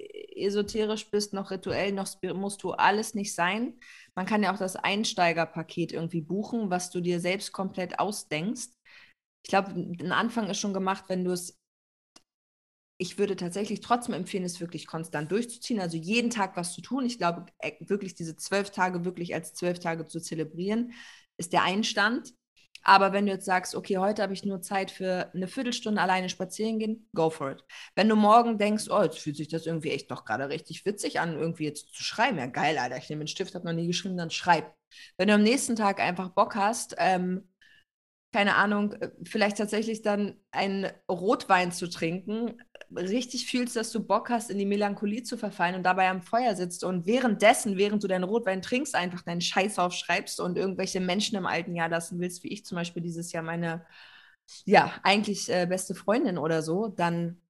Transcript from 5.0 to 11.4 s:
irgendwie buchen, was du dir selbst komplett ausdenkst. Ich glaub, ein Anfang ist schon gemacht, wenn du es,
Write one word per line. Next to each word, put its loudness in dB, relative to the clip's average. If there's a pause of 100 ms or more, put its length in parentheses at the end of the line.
irgendwie -2
buchen, -2
was -2
du -4
dir 0
selbst -2
komplett -4
ausdenkst. -2 (760)
Ich -12
glaub, 4
ein -6
Anfang 0
ist -4
schon -2
gemacht, -2
wenn -2
du 0
es, -6 (1400)